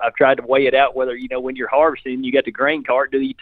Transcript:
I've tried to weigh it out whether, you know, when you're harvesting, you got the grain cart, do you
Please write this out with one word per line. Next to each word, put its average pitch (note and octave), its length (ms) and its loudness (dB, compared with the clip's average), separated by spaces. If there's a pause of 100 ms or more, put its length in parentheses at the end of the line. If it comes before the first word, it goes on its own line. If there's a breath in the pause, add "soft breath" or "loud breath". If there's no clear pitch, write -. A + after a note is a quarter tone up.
I've A#2 100 -2
tried C3+ 220 4
to A#2+ 100 -8
weigh C3+ 200 2
it B2+ 80 4
out C3 200 4
whether, B2+ 220 -4
you B2+ 120 -10
know, B2+ 120 -6
when C3 160 -8
you're B2+ 100 -6
harvesting, C3+ 560 0
you B2+ 80 -6
got C3+ 140 2
the A#2+ 80 -10
grain C#3+ 320 -2
cart, C3 260 0
do C#3 80 0
you C3+ 240 -4